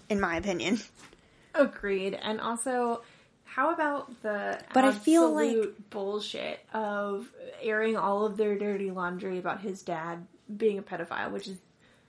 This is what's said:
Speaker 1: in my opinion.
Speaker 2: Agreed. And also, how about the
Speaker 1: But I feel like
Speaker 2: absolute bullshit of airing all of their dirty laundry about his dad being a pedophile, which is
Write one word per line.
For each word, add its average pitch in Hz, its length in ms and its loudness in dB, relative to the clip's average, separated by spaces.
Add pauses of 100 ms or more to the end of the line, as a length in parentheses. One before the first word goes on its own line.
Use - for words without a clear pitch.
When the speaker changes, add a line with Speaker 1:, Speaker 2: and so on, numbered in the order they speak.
Speaker 1:
in 202 120 0
my 175 160 0
opinion. 180 440 0 (760)
Speaker 2:
Agreed. 196 600 2
And 214 260 -4
also, 240 640 -2 (420)
how 302 300 0
about 294 480 -4
the 202 380 -4 (120)
Speaker 1:
But 262 120 8
I 269 80 8
feel 320 420 6
like 302 140 4
Speaker 2:
absolute 214 420 -2
bullshit 208 720 -4 (120)
of 208 580 -4 (300)
airing 220 360 2
all 202 280 2
of 208 120 0
their 208 200 2
dirty 196 340 -2
laundry 185 480 -4
about 175 220 -4
his 190 220 -6
dad 170 440 -6 (300)
being 208 220 4
a 196 40 -8
pedophile, 175 500 -4
which 196 160 -6
is 190 100 -10 (500)